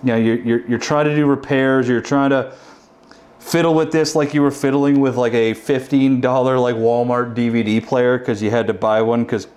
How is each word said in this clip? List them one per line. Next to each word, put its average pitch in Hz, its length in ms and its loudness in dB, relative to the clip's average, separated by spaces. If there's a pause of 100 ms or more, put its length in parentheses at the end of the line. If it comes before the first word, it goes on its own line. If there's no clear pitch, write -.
you 127 40 -6
know, 120 100 0
you're, 113 240 0
you're, 117 280 -2
you're 117 120 -2
trying 151 260 -2
to 151 100 0
do 151 100 2
repairs, 135 600 0
you're 120 120 2
trying 139 300 0
to 135 240 -2 (880)
fiddle 165 340 0
with 160 180 0
this 156 240 0
like 147 180 0
you 147 80 2
were 143 100 4
fiddling 139 500 2
with, 131 160 0
like, 120 160 0
a 113 200 2
fifteen 135 680 0
dollar, 127 360 2
like, 123 180 0
Walmart 120 600 0
D 117 140 -2
V 117 140 0
D 110 180 0
player 123 360 0
'cause 120 240 -4
you 107 80 -2
had 113 180 0
to 110 60 -2
buy 110 280 0
one 117 240 0
'cause 110 320 -6